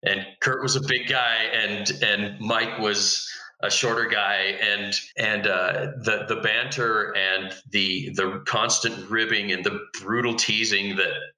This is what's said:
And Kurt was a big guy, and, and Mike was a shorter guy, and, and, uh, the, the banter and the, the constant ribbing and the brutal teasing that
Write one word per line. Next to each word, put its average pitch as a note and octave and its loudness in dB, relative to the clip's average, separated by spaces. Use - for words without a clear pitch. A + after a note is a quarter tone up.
And G2 0
Kurt C3 2
was C3+ 0
a - 0
big B2+ 0
guy, A#2+ 4
and, G#2 0
and G2+ 2
Mike A2+ 0
was G#2 0
a G2 0
shorter A#2 2
guy, G2 2
and, G2+ 0
and, G#2+ 2
uh, F#2 0
the, G#2+ 0
the G#2+ 0
banter A2+ 0
and F#2+ 0
the, F#2 0
the F#2+ -2
constant A2 0
ribbing A2 0
and F#2 -2
the G2+ 0
brutal A#2 0
teasing G#2 0
that F2 0